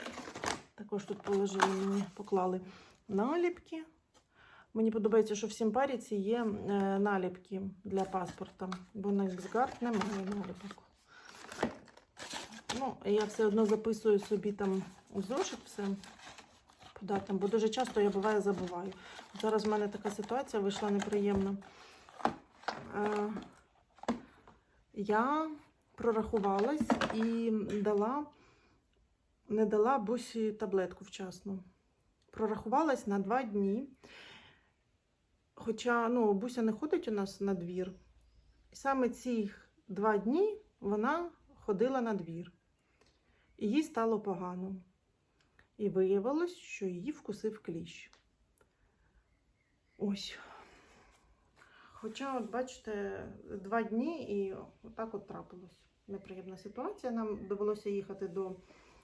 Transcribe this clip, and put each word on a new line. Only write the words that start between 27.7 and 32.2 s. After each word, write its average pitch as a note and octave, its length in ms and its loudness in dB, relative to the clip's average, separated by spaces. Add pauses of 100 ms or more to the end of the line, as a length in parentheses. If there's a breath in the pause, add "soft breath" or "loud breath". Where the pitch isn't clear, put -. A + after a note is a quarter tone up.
дала, G#3+ 440 0 (1200 soft breath)
не G#3+ 180 4
дала G#3+ 320 4
бусі A3 540 -2
таблетку G3 520 -2
вчасно. F#3+ 540 -10 (720)